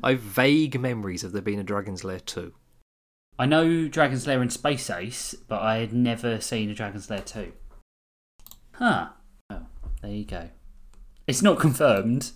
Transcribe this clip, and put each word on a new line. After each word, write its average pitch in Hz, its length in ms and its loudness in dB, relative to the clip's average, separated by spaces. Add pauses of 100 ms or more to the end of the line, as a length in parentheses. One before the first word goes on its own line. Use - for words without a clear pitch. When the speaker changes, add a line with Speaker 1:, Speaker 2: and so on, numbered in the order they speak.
Speaker 1:
I 131 80 4
have 131 80 2
vague 131 600 2
memories 110 440 -4
of 92 80 -8
there 98 100 -4
being 101 180 -2
a 98 40 -4
Dragon's 98 400 -4
Lair 92 160 -6
two. - 340 -10 (840)
Speaker 2:
I 123 80 2
know 160 400 4
Dragon's 135 400 2
Lair 135 120 2
and 123 140 0
Space 147 380 -2
Ace, 95 420 -8 (140)
but 98 160 -4
I 110 140 2
had 113 160 -2
never 117 460 2
seen 110 300 -2
a 104 60 -6
Dragon's 101 340 -8
Lair 98 120 -6
two. - 320 -10 (1200)
Huh. 180 360 0 (400)
Oh, 92 160 -10 (380)
there 104 80 -8
you 104 140 -6
go. 85 240 -10 (760)
It's 131 160 0
not 196 180 8
confirmed. 123 760 4